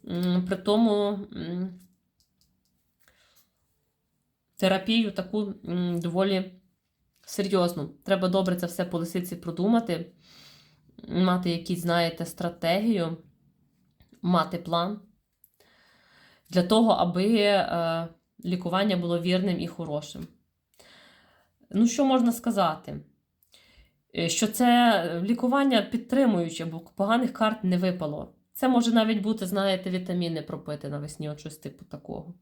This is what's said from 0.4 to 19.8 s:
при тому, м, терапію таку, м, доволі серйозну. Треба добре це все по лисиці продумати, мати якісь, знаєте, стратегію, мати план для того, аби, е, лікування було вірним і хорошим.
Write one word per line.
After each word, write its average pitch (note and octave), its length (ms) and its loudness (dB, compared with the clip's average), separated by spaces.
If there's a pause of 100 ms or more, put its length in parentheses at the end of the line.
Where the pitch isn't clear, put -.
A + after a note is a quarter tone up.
при F#3 100 -2
тому, G#3 600 2 (180)
м, F3+ 420 -8 (2750)
терапію G3 560 2
таку, G3+ 420 -4 (140)
м, F3 320 -2
доволі F#3 520 -2 (760)
серйозну. F3+ 640 0 (160)
Треба F#3 240 0
добре F3+ 280 2
це F3+ 100 -4
все F3 180 -4
по F3 140 -4
лисиці F3 380 -4
продумати, F3+ 760 -2 (960)
мати F3+ 420 2
якісь, E3+ 300 -4
знаєте, E3+ 460 0
стратегію, F3 920 -2 (1040)
мати F3 360 0
план F3 420 -2 (1500)
для F3+ 120 2
того, A3 280 4
аби, F3+ 480 2
е, E3+ 680 2 (360)
лікування F3+ 520 0
було E3+ 240 0
вірним F3+ 400 0
і E3 60 -4
хорошим. D3 600 -8 (1400)